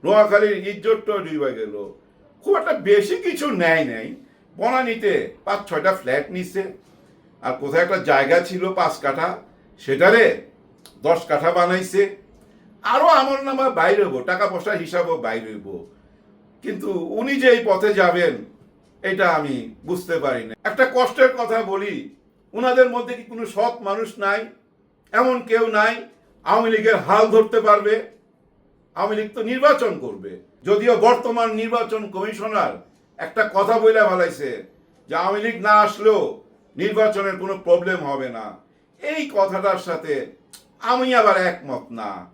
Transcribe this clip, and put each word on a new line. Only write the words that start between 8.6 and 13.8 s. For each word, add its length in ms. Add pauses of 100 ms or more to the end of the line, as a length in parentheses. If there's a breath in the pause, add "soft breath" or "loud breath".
পাঁচ 260
কাঠা, 380 (400 soft breath)
সেটারে 720 (520)
দশ 260
কাঠা 220
বানাইছে। 680 (680 soft breath)
আরো 240
আমার 380
নামে 260
বাইর 380